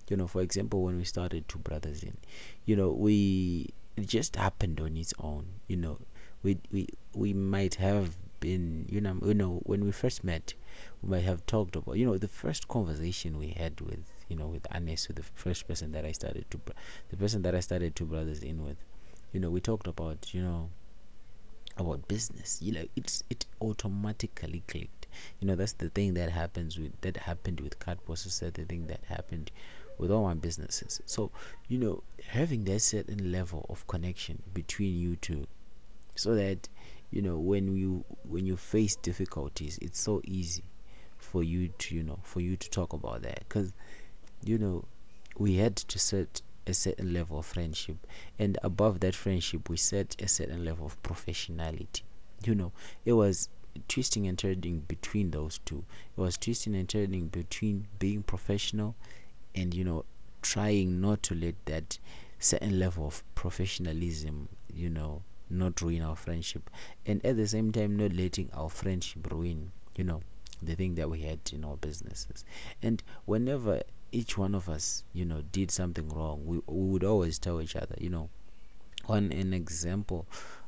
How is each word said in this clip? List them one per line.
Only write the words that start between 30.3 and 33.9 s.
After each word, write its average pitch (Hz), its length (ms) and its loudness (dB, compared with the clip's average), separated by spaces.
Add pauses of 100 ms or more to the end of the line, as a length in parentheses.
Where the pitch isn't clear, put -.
businesses. - 680 -2
So, - 260 -2 (360)
you 127 120 2
know, 107 240 2 (240)
having 127 380 2
that 95 160 4
certain 101 500 2
level 87 380 -2
of - 180 -6
connection 87 560 -2 (100)